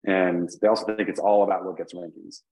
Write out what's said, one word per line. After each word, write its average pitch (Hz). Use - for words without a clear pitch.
And 90
they 104
also 110
think 107
it's 90
all 104
about 92
what 90
gets 85
rankings. 82